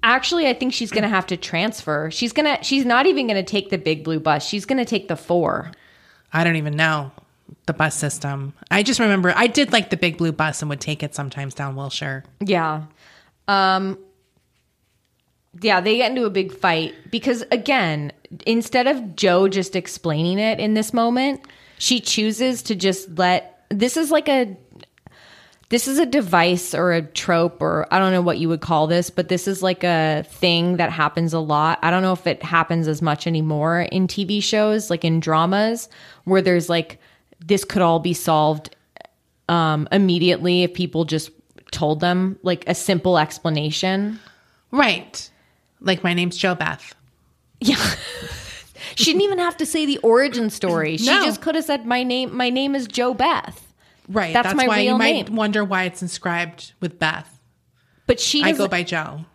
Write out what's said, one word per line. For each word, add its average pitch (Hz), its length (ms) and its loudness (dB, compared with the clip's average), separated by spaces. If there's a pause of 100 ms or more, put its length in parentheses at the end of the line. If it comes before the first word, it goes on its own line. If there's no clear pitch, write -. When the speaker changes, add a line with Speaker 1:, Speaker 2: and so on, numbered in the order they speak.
Speaker 1:
Actually, 262 420 2
I 254 80 4
think 254 200 -2
she's - 180 -6
gonna 214 160 0
have 190 200 0
to 180 100 -2
transfer. 160 720 -4
She's 233 220 -4
gonna, 302 320 2
she's 269 180 2
not 247 220 4
even 294 220 2
gonna 196 160 0
take 196 260 -4
the 185 80 0
big 156 260 -2
blue 156 160 -2
bus. 151 260 0
She's 202 200 -4
gonna 262 180 0
take 220 240 -4
the 165 80 -2
four. 170 560 0 (600)
Speaker 2:
I 165 100 2
don't 165 140 2
even 151 180 -4
know 151 380 0 (540)
the 160 60 -2
bus 156 220 -2
system. 139 580 -6 (180)
I 202 100 4
just 247 180 0
remember 196 360 2
I 226 100 4
did 262 260 2
like 226 200 0
the 185 60 -2
big 170 200 -2
blue 170 140 0
bus 156 320 -4
and 151 60 -6
would 143 120 -6
take 151 220 -6
it 143 100 -8
sometimes 139 400 -10
down 135 220 -8
Wilshire. 135 480 -8 (160)
Speaker 1:
Yeah. 160 440 0 (640)
Um, 190 520 2 (1600)
yeah, 190 180 4
they 214 180 2
get 240 140 2
into 254 140 0
a 208 40 0
big 190 240 -2
fight 165 400 0 (180)
because, 233 400 -2
again, 180 600 0 (340)
instead 233 420 2
of 233 280 -2
Joe 185 320 4
just 190 280 -2
explaining 170 600 -2
it 220 220 0
in 214 140 0
this 214 200 0
moment, 254 480 0 (360)
she - 240 0
chooses 220 640 0
to 214 120 -2
just 185 420 -2
let, 180 520 0
this 220 260 0
is 320 160 0
like 302 160 2
a, 247 300 2 (1120)
this 240 180 0
is 269 100 -2
a 320 80 2
device 180 720 0
or 175 160 2
a 165 100 2
trope, 170 600 0
or 156 300 -2
I 185 80 4
don't 190 120 4
know 185 100 2
what 175 160 0
you 165 120 -2
would 165 120 -2
call 156 260 2
this, 175 220 0
but 170 200 -4
this 180 180 -2
is, 190 160 -4
like, 185 200 -2
a 156 460 0
thing 175 480 0
that 165 140 0
happens 165 420 -2
a 165 60 0
lot. 151 420 0
I 170 80 2
don't 180 140 2
know 185 100 2
if 180 140 -4
it 160 160 -2
happens 165 440 0
as 156 140 -2
much 151 240 0
anymore 160 560 0
in 185 260 0
T 196 180 -4
V 208 160 -2
shows, 214 500 0
like, 170 120 -2
in 165 160 2
dramas, 190 680 0 (360)
where 190 180 4
there's, 175 260 2
like, 165 300 -2 (440)
this 196 220 2
could 202 160 0
all 165 180 4
be 170 140 -2
solved, 151 600 0 (760)
um, 160 420 2
immediately 180 720 4
if 175 120 -2
people 165 280 -2
just 156 280 -4 (400)
told 151 280 -2
them, 180 440 0
like, 180 240 -2
a 180 80 0
simple 180 420 2
explanation. 170 1040 -2 (520)
Speaker 2:
Right. 240 560 0 (540)
Like, 185 220 0
"My 175 100 0
name's 175 240 -2
Jo 180 180 0
Beth." - 380 -6 (680)
Speaker 1:
Yeah. 247 200 2
<laughs> - 160 -2 (1000)
She - 140 2
didn't 359 120 2
even 392 160 0
have 349 180 -2
to 320 80 -2
say 311 220 -2
the 277 100 0
origin 233 540 2
story. 165 460 -2
She 226 100 0
Speaker 2:
No. 370 180 4
Speaker 1:
just 214 160 -2
could 320 140 -2
have 320 100 -2
said, 277 220 -2
"My 247 160 0
name, 247 340 -4
my 247 140 0
name 277 240 0
is 254 120 -4
Jo 247 260 -2
Beth." - 600 -2 (340)
Speaker 2:
Right. 185 240 -2
Speaker 1:
That's 240 180 4
Speaker 2:
That's 196 60 0
Speaker 1:
my 262 120 4
Speaker 2:
why 214 100 4
Speaker 1:
real 202 160 2
Speaker 2:
you 220 40 2
might 226 140 4 (160)
Speaker 1:
name. 226 80 -4
Speaker 2:
wonder 214 300 2
why 185 200 0
it's 175 180 -6
inscribed 170 760 -6
with 175 200 -6
Beth. 156 400 -4 (680)
Speaker 1:
But 240 120 2
she - 240 0
Speaker 2:
"I - 80 4
go 294 80 0
Speaker 1:
doesn't 190 120 2
Speaker 2:
by 175 120 0
Joe." 160 520 -6